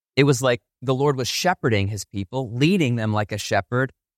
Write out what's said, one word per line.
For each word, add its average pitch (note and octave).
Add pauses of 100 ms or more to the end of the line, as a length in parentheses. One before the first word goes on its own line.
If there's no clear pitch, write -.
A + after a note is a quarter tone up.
(160)
It C#3
was C3+
like B2 (200)
the C3
Lord C#3
was B2+
shepherding A#2
his G2+
people, A2
leading C#3
them A2
like G#2+
a G#2+
shepherd B2 (260)